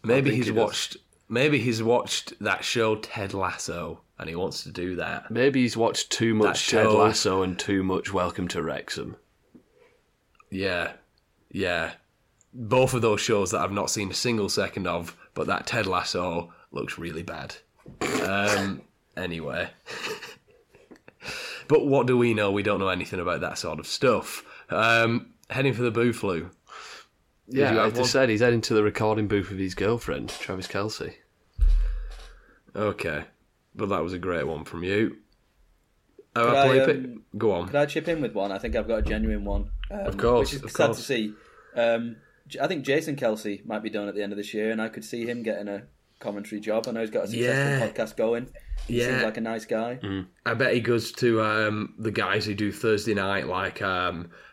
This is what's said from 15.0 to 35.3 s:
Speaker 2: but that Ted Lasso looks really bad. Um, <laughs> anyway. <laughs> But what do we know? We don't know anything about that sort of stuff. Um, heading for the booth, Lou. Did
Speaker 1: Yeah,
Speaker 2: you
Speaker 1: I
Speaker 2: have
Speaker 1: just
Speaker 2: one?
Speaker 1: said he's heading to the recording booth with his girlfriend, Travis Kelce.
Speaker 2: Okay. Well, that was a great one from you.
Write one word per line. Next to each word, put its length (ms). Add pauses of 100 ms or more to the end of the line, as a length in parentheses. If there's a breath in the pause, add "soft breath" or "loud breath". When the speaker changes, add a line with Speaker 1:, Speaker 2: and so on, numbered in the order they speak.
Speaker 2:
but 140
that 200
Ted 200
Lasso 680 (180 loud breath)
looks 280
really 240
bad. 320 (680)
Um, 600 (160)
<laughs> 180
anyway. 580
<laughs> 60 (1900 loud breath)
But 180
what 200
do 120
we 160
know? 160
We 140
don't 160
know 80
anything 320
about 200
that 160
sort 220
of 80
stuff. 580 (240 loud breath)
Um, 640 (160)
heading 240
for 100
the 100
booth, 300
Lou. 280 (960 loud breath)
Did 120
Speaker 1:
Yeah, 120
Speaker 2:
you 80
Speaker 1:
I 40
Speaker 2:
have 80
Speaker 1:
just 80
Speaker 2:
one? 80
Speaker 1:
said 200
he's 120
heading 220
to 120
the 80
recording 460
booth 200
with 120
his 140
girlfriend, 560
Travis 360
Kelce. 480 (1600 loud breath)
Speaker 2:
Okay. 500 (500)
Well, 140
that 140
was 100
a 60
great 280
one 180
from 200
you. 340 (1160)